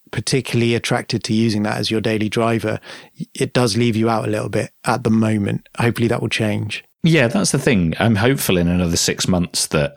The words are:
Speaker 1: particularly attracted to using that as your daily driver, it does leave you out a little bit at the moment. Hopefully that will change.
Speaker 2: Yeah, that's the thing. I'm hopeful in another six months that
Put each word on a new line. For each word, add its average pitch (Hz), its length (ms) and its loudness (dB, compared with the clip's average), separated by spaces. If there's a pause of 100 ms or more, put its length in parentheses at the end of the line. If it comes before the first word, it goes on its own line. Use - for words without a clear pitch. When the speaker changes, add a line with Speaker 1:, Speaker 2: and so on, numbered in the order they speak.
(100)
Speaker 1:
particularly 117 640 0
attracted 117 500 -2
to - 80 -2
using 110 300 2
that 107 160 -2
as 110 120 -4
your 110 120 -2
daily 110 260 0
driver, 113 500 -2 (540)
it - 220 -4
does 120 240 2
leave 120 180 2
you 110 140 0
out 113 180 -2
a - 20 -2
little 107 200 -4
bit 104 200 -2 (140)
at 117 180 0
the 117 80 0
moment. 110 560 0 (120)
Hopefully 117 300 0
that 117 120 -2
will 120 80 -2
change. 107 560 -4 (180)
Speaker 2:
Yeah, 160 260 4
that's 104 240 0
the 147 60 2
thing. 92 400 2
I'm 107 180 4
hopeful 117 420 2
in 87 100 2
another 87 300 0
six - 280 -2
months 87 420 -2
that 73 280 -2